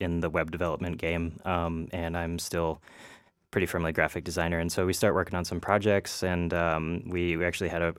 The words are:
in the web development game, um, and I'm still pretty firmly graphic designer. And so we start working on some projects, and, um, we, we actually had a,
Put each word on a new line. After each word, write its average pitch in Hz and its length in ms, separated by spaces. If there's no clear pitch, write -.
in 85 200
the 82 100
web 80 200
development 85 480
game, 85 460
um, 85 480
and 85 240
I'm 85 220
still 82 440
pretty 92 160
firmly 82 260
graphic 80 300
designer. 85 380
And 85 100
so 92 160
we 92 60
start 98 220
working 92 200
on 90 100
some 85 160
projects, 101 640
and, 87 320
um, 82 520
we, 87 300
we 85 80
actually 87 240
had 85 140
a, 85 160